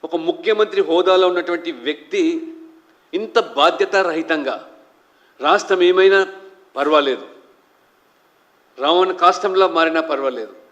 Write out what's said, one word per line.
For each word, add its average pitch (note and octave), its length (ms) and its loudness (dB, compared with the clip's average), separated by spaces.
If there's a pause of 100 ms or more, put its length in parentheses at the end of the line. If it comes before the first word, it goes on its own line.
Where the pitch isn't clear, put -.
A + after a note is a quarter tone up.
ఒక - 100 -8 (120)
ముఖ్యమంత్రి G#3 600 -2
హోదాలో F#3 420 4
ఉన్నటువంటి E3+ 400 -4 (140)
వ్యక్తి E3 380 -4 (880)
ఇంత A3 260 -2 (200)
బాధ్యతారహితంగా E3 960 0 (840)
రాష్ట్రం G3 500 0
ఏమైనా F#3+ 300 4 (580)
పర్వాలేదు, C#3+ 480 0 (1500)
రావణ F3 340 2 (100)
కాష్టంలా F#3 460 2 (100)
మారినా D#3+ 240 0 (100)
పర్వాలేదు C3 420 -4 (180)